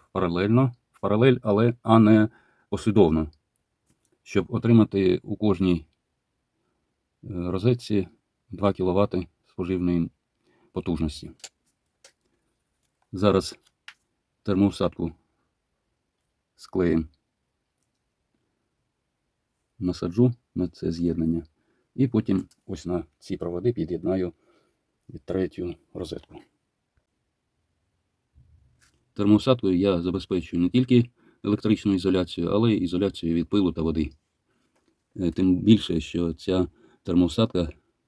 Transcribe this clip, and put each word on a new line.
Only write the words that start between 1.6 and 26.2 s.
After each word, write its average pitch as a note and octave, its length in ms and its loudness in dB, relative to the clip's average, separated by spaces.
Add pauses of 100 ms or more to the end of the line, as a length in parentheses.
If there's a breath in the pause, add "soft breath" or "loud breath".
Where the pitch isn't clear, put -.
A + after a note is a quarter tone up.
а A2+ 160 6
не A2 300 6 (400 soft breath)
послідовно, F2 640 2 (920)
щоб F#2 260 -2
отримати G#2 760 4
у G#2 120 -10
кожній, F#2 500 0
е, - 1400 -20
розетці F#2+ 760 -2 (420)
два G2 240 -2
кіловати F#2 540 -2 (200)
споживної F2 640 -2 (600)
потужності. D#2+ 600 -6 (1800)
Зараз F#2+ 480 0 (840)
термоусадку F#2 680 -2 (1400)
з - 120 -20
клеєм E2 400 0 (2750)
насаджу F#2+ 540 0 (220)
на F2+ 120 -2
це E2+ 240 -6
з'єднання. E2 520 -2 (520)
І C3 120 0
потім G#2 400 -2 (180)
ось F2+ 200 -12
на F2 200 -6 (140)
ці F#2 180 -10
проводи F2 360 -4
під'єднаю F2 600 -4 (920)
третю F2+ 500 -6 (180)
розетку. - 420 -14 (2750)